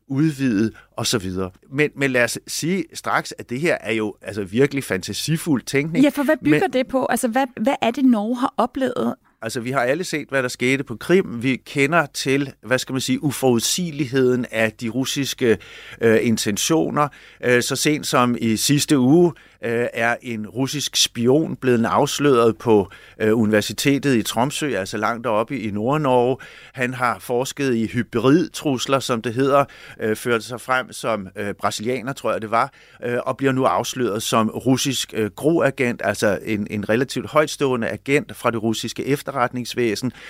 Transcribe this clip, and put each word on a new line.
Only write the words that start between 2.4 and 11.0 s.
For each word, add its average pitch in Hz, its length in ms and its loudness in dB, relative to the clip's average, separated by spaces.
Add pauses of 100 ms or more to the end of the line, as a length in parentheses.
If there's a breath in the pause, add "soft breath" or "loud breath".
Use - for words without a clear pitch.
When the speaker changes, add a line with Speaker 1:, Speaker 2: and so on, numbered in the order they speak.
Speaker 1:
sige 175 360 -4 (100)
straks, 127 460 -4
at 107 100 -14
det 123 100 -6
her 156 220 0
er 110 120 -4
jo 107 280 -2
altså 104 220 -8
virkelig 127 400 0
fantasifuld 123 800 -2
tænkning. 160 400 0
Speaker 2:
Ja, 294 60 6
for 285 140 -2
hvad 302 200 2
bygger 302 160 4
Speaker 1:
Men 359 140 0
Speaker 2:
det 254 140 0
på? 262 220 -2
Altså, 240 180 -2
hvad, 262 200 0 (140)
hvad 262 200 0
er 226 100 0
det, 262 140 0
Norge 233 340 2
har 254 180 -2
oplevet? 240 580 -2 (260)
Speaker 1:
Altså, 113 180 -6
vi 120 120 -6
har 139 80 0
alle 139 240 0
set, 151 260 -6
hvad 131 140 0
der 123 60 -2
skete 131 340 0
på 113 120 -10
Krim. 120 480 0